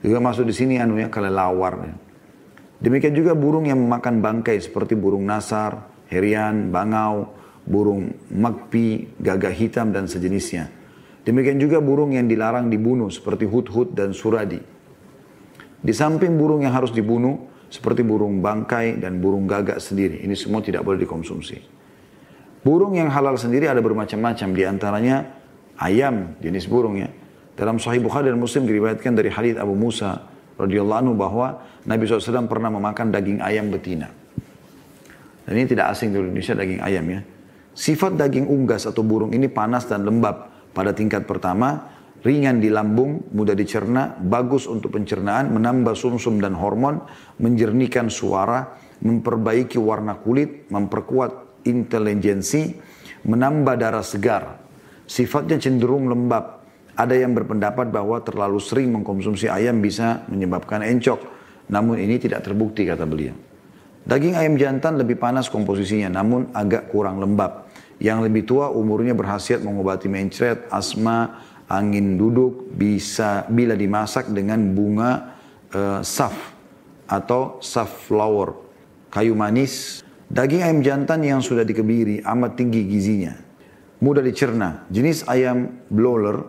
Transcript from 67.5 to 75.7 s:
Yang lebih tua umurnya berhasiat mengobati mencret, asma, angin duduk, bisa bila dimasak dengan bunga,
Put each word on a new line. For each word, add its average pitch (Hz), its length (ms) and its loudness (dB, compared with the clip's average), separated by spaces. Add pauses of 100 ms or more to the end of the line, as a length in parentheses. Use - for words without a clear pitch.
Yang 110 160 2 (100)
lebih 110 160 2
tua 131 300 2
umurnya 113 400 0
berhasiat 104 480 -2
mengobati 98 480 -2
mencret, 98 640 -2
asma, 113 640 -2 (320)
angin 101 480 2
duduk, 123 560 2
bisa 101 720 0
bila 113 320 2
dimasak 104 560 -2
dengan 101 400 0
bunga, 104 640 0 (320)